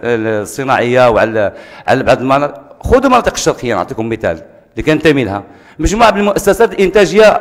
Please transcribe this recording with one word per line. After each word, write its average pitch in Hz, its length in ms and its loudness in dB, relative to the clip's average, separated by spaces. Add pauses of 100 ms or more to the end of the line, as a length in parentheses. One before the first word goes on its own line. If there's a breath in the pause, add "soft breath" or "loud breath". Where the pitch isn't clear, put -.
الصناعية 120 1040 0
وعلى، 107 440 0 (340 loud breath)
على 127 160 0
بعض 117 160 2
المناطق، 135 640 -4
خذوا 240 220 2
المناطق 240 280 0
الشرقية 123 420 -4
نعطيكم 113 340 -6
مثال 95 320 -4 (300)
اللي 113 120 -10
كنتمي 151 400 0
لها، 98 200 -6 (360 loud breath)
مجموعة 208 320 2
من 196 80 -4
المؤسسات 202 540 0
الإنتاجية 196 520 2 (160)